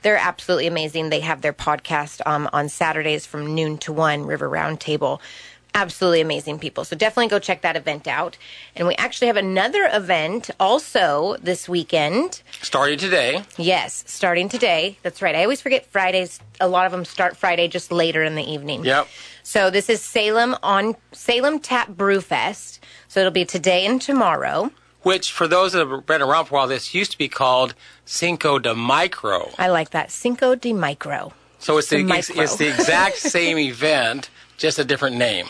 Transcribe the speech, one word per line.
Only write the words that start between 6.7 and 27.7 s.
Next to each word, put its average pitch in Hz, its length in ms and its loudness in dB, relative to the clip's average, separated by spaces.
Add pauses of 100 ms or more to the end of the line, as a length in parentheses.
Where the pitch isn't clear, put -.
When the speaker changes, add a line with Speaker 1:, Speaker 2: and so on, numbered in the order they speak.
Speaker 1:
So 175 100 -8
definitely 220 320 0
go 208 100 0
check 185 240 -2
that 165 140 -2
event 156 320 -6
out. 151 280 -4 (400)
And 175 120 0
we - 80 0
actually 240 320 0
have 220 100 4
another 202 560 2
event 180 560 0 (100)
also 190 800 2
this - 300 -4
weekend. 175 720 0 (220)
Speaker 2:
Starting 143 340 2
today. 170 460 0 (140)
Speaker 1:
Yes, 170 500 -2
starting 180 420 0
today. 196 540 0
That's 175 180 -8
right. 165 140 0
I 170 80 4
always 262 180 0
forget 262 240 0
Fridays. 185 540 -2 (200)
A 185 80 2
lot 180 200 4
of 175 40 -2
them 180 140 -6
start 180 320 -2
Friday 175 300 2
just 170 240 -6
later 165 320 2
in 156 100 0
the 151 80 -4
evening. 143 440 -6
Speaker 2:
Yep. 135 220 2 (360)
Speaker 1:
So 190 260 2
this 190 180 0
is 220 140 2
Salem 226 640 2
on, 202 320 2 (160)
Salem 277 480 0
Tap 254 300 -2
Brew 196 320 0
Fest. 151 640 -6 (240)
So - 120 -2
it'll 185 120 4
be 175 140 0
today 180 400 2
and 254 160 0
tomorrow. 196 680 0 (320)
Speaker 2:
Which, 185 280 0
for 170 160 0
those 180 260 4
that 160 140 2
have 135 200 -8
been 156 160 2
around 156 220 4
for 143 100 -4
a - 40 4
while, 131 80 2
this 131 280 -4
used 196 160 0
to - 80 -12
be 139 100 -2
called 131 460 2 (280)